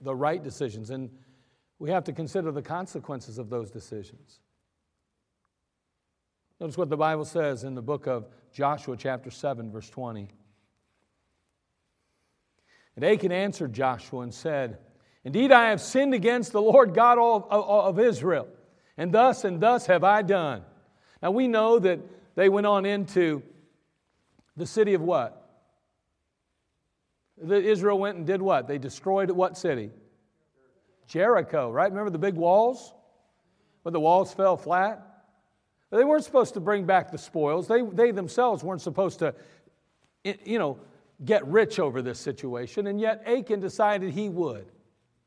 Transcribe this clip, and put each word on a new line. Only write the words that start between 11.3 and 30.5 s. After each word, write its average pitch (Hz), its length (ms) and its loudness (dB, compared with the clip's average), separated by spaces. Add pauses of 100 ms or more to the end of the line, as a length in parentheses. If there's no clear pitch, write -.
And 127 100 -2
Achan 185 260 2
answered 180 420 -4
Joshua 127 480 -4
and 120 120 -12
said, 139 460 -6 (440)
"Indeed, 220 280 4
I 233 180 8
have 202 120 0
sinned 269 340 0
against 233 360 0
the 208 100 0
Lord 220 340 6
God 240 240 6
of, 233 320 2
of, 202 180 0
of 196 300 2
Israel, 170 480 0 (500)
and 170 140 -4
thus 247 320 4
and 180 160 -4
thus 226 280 2
have 175 180 4
I 208 160 4
done." 165 420 -2 (580)
Now, 175 100 -2
we 247 180 0
know 226 300 4
that 180 200 2 (360)
they 190 120 4
went 202 180 4
on 202 200 2
into 180 580 0 (1120)
the 160 100 -10
city 208 280 2
of 175 80 2
what? 156 400 -2 (2000)
That 185 240 0
Israel 202 340 2
went 202 160 -4
and 165 100 -10
did 185 160 -2
what? 160 240 0
They 143 120 -6
destroyed 190 520 -2
what 180 280 -2
city? 127 340 -4 (1120)